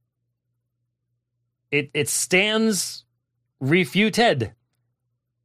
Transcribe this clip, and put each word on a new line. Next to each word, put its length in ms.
It, 220
it 160
stands 960
refuted. 920